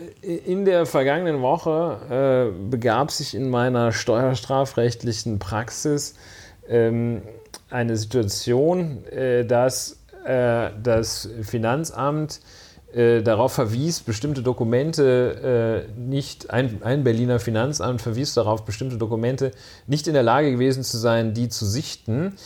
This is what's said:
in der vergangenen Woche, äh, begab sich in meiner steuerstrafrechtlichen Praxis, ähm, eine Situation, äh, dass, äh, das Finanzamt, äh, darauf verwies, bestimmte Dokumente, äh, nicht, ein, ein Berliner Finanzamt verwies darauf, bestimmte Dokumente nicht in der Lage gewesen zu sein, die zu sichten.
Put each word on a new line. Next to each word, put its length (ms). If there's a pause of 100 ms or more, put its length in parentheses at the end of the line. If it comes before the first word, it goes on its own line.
(220)
in 420
der 220
vergangenen 560
Woche, 1120
äh, 160
begab 400
sich 240
in 160
meiner 400
steuerstrafrechtlichen 1500
Praxis, 760 (540)
ähm, 540 (480)
eine 260
Situation, 1080
äh, 380
dass, 540 (260)
äh, 460 (100)
das 480 (140)
Finanzamt, 1000 (540)
äh, 260
darauf 320
verwies, 460
bestimmte 440
Dokumente, 1500
äh, 120
nicht, 500
ein, 340
ein 180
Berliner 380
Finanzamt 600
verwies 340
darauf, 300
bestimmte 320
Dokumente 540 (380)
nicht 180
in 80
der 80
Lage 300
gewesen 320
zu 140
sein, 360
die 140
zu 180
sichten. 800